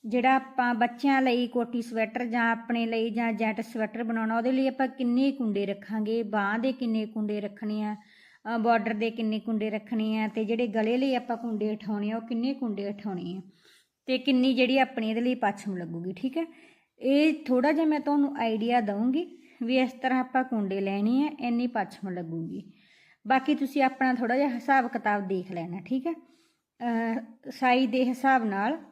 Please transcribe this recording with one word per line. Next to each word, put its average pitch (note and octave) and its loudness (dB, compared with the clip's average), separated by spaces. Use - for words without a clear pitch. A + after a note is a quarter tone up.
ਜਿਹੜਾ B3 4
ਆਪਾਂ B3 0
ਬੱਚਿਆਂ A#3+ 2
ਲਈ B3 2
ਕੋਟੀ A#3+ -2
ਸਵੈਟਰ A3+ -4
ਜਾਂ A#3 0
ਆਪਣੇ A#3 -2
ਲਈ A3+ 0
ਜਾਂ A#3 -2
ਜੈਂਟ A3 -2
ਸਵੈਟਰ A3 -4
ਬਣਾਉਣਾ, A3+ -2
ਉਹਦੇ A#3 0
ਲਈ C4 2
ਆਪਾਂ C4 0
ਕਿੰਨੇ C4 2
ਕੁੰਡੇ G#3+ -2
ਰੱਖਾਂਗੇ, G#3+ -2
ਬਾਂਹ G#3 0
ਦੇ C4 0
ਕਿੰਨੇ A3 -2
ਕੁੰਡੇ G#3 -4
ਰੱਖਣੇ G#3+ -6
ਆ, G#3 -4
ਅ, - -10
ਬਾਰਡਰ A3+ 4
ਦੇ A3 0
ਕਿੰਨੇ A3 -2
ਕੁੰਡੇ A3 -2
ਰੱਖਣੇ A3 -2
ਆ, A3 0
ਤੇ A3 -2
ਜਿਹੜੇ A#3 0
ਗਲੇ A3 2
ਲਈ C4 2
ਆਪਾਂ A#3+ -4
ਕੁੰਡੇ G#3+ -2
ਉਠਾਉਣੇ G#3 -4
ਆ, A3+ -2
ਉਹ A3+ -8
ਕਿੰਨੇ B3 -2
ਕੁੰਡੇ G3+ -4
ਉਠਾਉਣੇ F#3 -6
ਆ, F#3+ -10
ਤੇ C4 0
ਕਿੰਨੀ B3+ 2
ਜਿਹੜੀ B3+ 4
ਆਪਣੀ B3+ 0
ਇਹਦੇ A3+ -2
ਲਈ B3 0
ਪੱਛਮ G3+ -2
ਲੱਗੂਗੀ, E3+ -6
ਠੀਕ B3+ -4
ਹੈ। E4 -2
ਇਹ D4 4
ਥੋੜ੍ਹਾ B3+ 4
ਜਿਹਾ D#4+ 2
ਮੈਂ D4+ 2
ਤੁਹਾਨੂੰ C#4+ 2
ਆਈਡੀਆ A#3 2
ਦਊਂਗੀ A#3+ 0
ਵੀ B3 2
ਇਸ B3+ 2
ਤਰ੍ਹਾਂ C4 0
ਆਪਾਂ B3+ 0
ਕੁੰਡੇ G3+ -2
ਲੈਣੇ G3+ 0
ਆ, D4+ 0
ਇੰਨੀ A#3+ 0
ਪੱਛਮ G3 -4
ਲੱਗੂਗੀ। E3 -6
ਬਾਕੀ C4 2
ਤੁਸੀਂ C#4 0
ਆਪਣਾ C4 2
ਥੋੜ੍ਹਾ A#3+ 0
ਜਿਹਾ C#4+ 2
ਹਿਸਾਬ B3 2
ਕਿਤਾਬ G#3 -2
ਦੇਖ F#3 -4
ਲੈਣਾ, E3+ -6
ਠੀਕ C4 -4
ਹੈ। E4+ -2
ਅਹ, - -6
ਸਾਈ B3+ 4
ਦੇ B3+ 2
ਹਿਸਾਬ B3+ 4
ਨਾਲ G#3+ 0